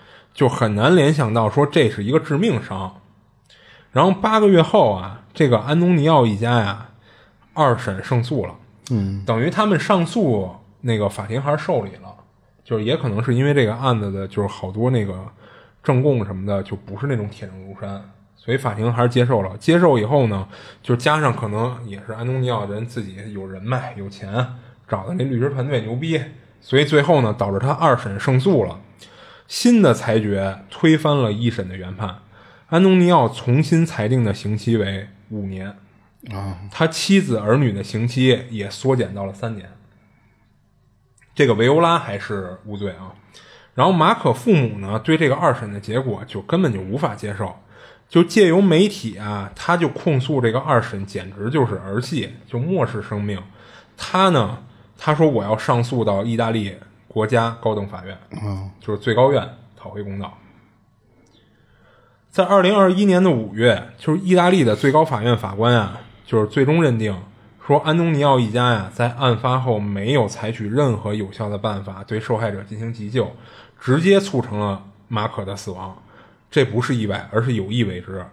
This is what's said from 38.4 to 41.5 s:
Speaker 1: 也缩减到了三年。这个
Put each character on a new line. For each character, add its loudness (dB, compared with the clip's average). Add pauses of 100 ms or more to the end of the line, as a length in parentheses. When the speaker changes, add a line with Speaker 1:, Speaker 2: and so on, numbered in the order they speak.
Speaker 1:
也 -8
缩 0
减 -2
到 -6
了 -8
三 -8
年。 -16 (1700)
这 4
个 4